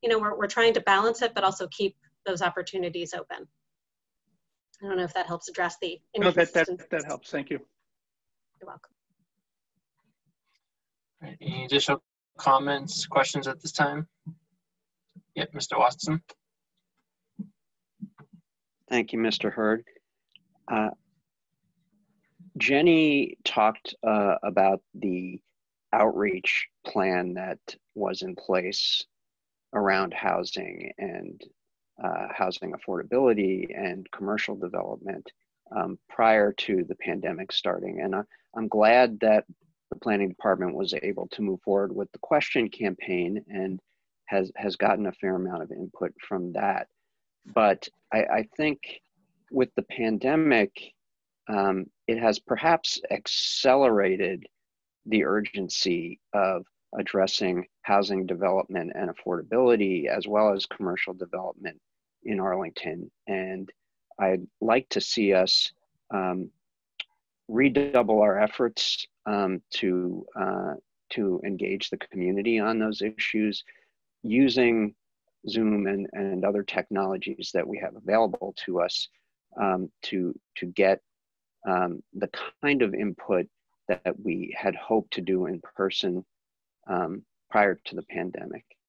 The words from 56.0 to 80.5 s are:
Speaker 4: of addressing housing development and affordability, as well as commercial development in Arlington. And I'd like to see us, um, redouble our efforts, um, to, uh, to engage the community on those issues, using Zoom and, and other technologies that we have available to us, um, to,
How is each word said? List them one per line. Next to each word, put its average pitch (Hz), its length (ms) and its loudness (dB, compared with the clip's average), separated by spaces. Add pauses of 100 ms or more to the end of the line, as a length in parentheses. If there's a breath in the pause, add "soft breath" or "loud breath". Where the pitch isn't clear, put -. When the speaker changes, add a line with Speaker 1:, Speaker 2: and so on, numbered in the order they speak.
Speaker 4:
of 95 320 0 (320)
addressing 95 680 0 (180)
housing 98 420 2
development 90 720 -2
and 78 140 -4
affordability, 95 960 2
as 98 200 -2
well 104 260 4
as 98 120 -2
commercial 92 480 -6
development 92 640 -10 (440)
in 104 180 -2
Arlington. 87 680 -4 (180)
And 95 420 -6 (500)
I'd 95 260 2 (140)
like 117 300 2
to - 100 0
see 98 340 2
us, - 380 4 (420)
um, 92 360 -2 (1000)
redouble 123 720 4
our 101 160 6
efforts, - 720 0 (180)
um, 98 360 0 (100)
to, 92 540 -2 (120)
uh, 95 360 -4 (380)
to 95 340 0
engage 98 440 -4
the 95 80 -6
community 98 600 0
on 110 200 0
those 110 220 -2
issues, 107 640 -2 (600 soft breath)
using 117 720 4 (560)
Zoom 104 380 2
and, 98 260 -2
and 98 300 -2
other 101 200 2
technologies 98 920 -4
that 87 120 0
we 95 120 -8
have - 180 -8
available 98 580 0 (120)
to 87 160 -2
us, - 260 -2 (540)
um, 92 280 0 (140)
to, 90 340 -4 (200)